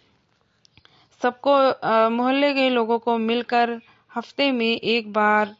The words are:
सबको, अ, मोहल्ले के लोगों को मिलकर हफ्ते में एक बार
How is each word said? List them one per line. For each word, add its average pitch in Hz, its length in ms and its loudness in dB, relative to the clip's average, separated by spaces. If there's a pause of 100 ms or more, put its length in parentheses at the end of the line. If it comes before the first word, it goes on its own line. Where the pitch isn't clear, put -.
(1200)
सबको, 247 280 0
अ, 233 580 2
मोहल्ले 262 440 0
के 262 160 0
लोगों 233 300 0
को 233 180 -2
मिलकर 233 640 -2 (340)
हफ्ते 277 360 -4
में 233 260 0
एक 214 360 -4
बार 214 460 0